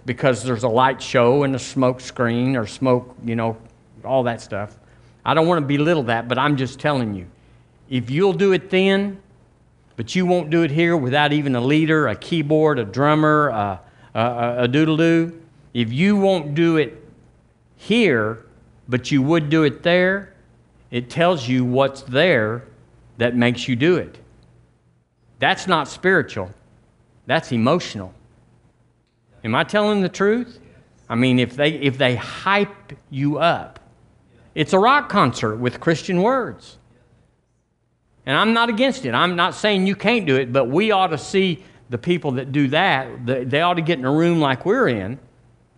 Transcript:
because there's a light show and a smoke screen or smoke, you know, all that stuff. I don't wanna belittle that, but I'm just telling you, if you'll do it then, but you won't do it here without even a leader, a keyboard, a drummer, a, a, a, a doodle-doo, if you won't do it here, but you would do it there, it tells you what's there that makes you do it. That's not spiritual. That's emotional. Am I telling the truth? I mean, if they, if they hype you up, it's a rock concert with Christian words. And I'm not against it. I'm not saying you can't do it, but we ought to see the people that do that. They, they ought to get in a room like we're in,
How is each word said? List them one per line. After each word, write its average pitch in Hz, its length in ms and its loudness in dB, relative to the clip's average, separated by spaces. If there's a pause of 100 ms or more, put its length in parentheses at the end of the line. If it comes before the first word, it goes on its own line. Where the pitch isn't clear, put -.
because 123 380 0
there's 120 180 -4
a 127 60 0
light 127 340 2
show 127 400 2
and 135 140 -2
a - 20 -6
smoke 127 420 -2
screen 123 560 -2
or 110 100 -4
smoke, 123 480 -2 (100)
you 117 100 -4
know, 113 220 -4 (480)
all 127 180 0
that 117 180 -4
stuff. 104 380 -10 (460)
I 131 100 0
don't 160 140 2
wanna 160 180 0
belittle 147 380 0
that, 117 240 -2
but 123 100 -2
I'm 147 180 0
just 127 220 -6
telling 127 360 -2
you, 90 120 -10 (640)
if 123 200 -4
you'll 180 220 0
do 190 200 2
it 185 180 -2
then, 196 500 0 (760)
but 113 180 -10
you 180 100 2
won't 175 260 0
do 170 120 2
it 156 80 0
here 170 260 2
without 143 360 2
even 143 240 0
a 120 40 0
leader, 151 460 2
a 107 80 -2
keyboard, 156 640 0
a 113 60 -4
drummer, 151 640 2
a, 101 320 -4 (340)
a, 110 60 -2
a, 120 420 0
a 123 60 2
doodle-doo, 165 720 2 (360)
if 117 180 -2
you 190 240 2
won't 180 380 0
do 165 220 2
it 139 280 -2 (720)
here, 120 680 0 (440)
but 123 240 -2
you 135 100 4
would 151 280 0
do 160 120 4
it 143 200 0
there, 180 520 0 (560)
it 123 180 -6
tells 165 400 0
you 127 160 2
what's 135 380 0
there 123 600 0 (540)
that 120 180 0
makes 120 320 0
you 123 80 0
do 165 200 2
it. 90 220 -8 (1200)
That's 185 300 -2
not 156 180 0
spiritual. 127 640 -2 (760)
That's 151 260 -2
emotional. 113 600 -2 (1300)
Am 110 100 -4
I 156 80 2
telling 208 380 0
the 180 80 0
truth? 220 500 -2 (500)
I 117 60 -6
mean, 127 240 4
if 120 160 0
they, 147 160 0
if 135 280 -2
they 127 180 2
hype 202 760 -4 (180)
you 143 280 -2
up, 143 400 -2 (760)
it's 151 160 0
a 185 80 4
rock 269 280 2
concert 123 480 0
with 123 220 -4
Christian 175 440 -2
words. 220 560 -4 (1500)
And 135 100 0
I'm 208 160 2
not 233 160 2
against 247 380 -2
it. 113 80 -2
I'm 170 220 2
not 170 180 0
saying 196 320 0
you 196 80 0
can't 214 320 0
do 135 80 2
it, 131 180 0
but 135 120 2
we 180 260 0
ought 190 180 2
to 156 100 -4
see 190 440 -2 (280)
the 120 80 -6
people 160 340 -2
that 131 180 -6
do 143 180 2
that. 131 560 0
They, 127 200 -2
they 139 160 0
ought 175 140 2
to 165 80 -2
get 156 180 -2
in 127 40 -6
a 135 80 2
room 170 280 2
like 139 260 0
we're 220 220 2
in, 110 320 -4 (580)